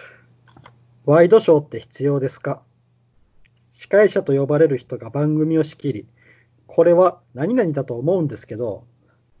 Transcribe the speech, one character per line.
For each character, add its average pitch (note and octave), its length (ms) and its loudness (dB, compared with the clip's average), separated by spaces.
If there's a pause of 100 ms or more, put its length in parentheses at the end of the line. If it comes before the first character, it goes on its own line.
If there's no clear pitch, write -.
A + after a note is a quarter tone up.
(1040)
ワ D#3 180 4
イ F3 60 4
ド A3 100 6
シ G#3+ 100 0
ョ D#3+ 80 6
ー D3 60 0
っ - 40 -18
て D3+ 120 -12
必 - 240 -14
要 C#3+ 160 -2
で C3 100 -4
す - 100 -14
か？ C#3 220 -10 (1120)
司 - 180 -20
会 G3+ 200 4
者 - 120 -2
と C3+ 180 -2
呼 C#3 60 0
ば D3 140 0
れ D#3+ 80 6
る C#3 100 -2
人 A#2 220 -12
が A2 100 -16
番 D3 260 -2
組 D#3 220 -2
を D#3 60 0
仕 D3+ 120 -8
切 C#3 180 -8
り、 G#2 120 -12 (640)
「こ - 160 0
れ E3+ 100 4
は F3+ 260 2 (140)
何 E3 220 -6
々 G#3 160 -2
だ C#3+ 120 -6
と B2 120 -10
思 D#3 240 -2
う - 20 -2
ん D#3 60 -4
で A2+ 100 -10
す - 80 -20
け A2 120 -14
ど、 A2 260 -8 (580)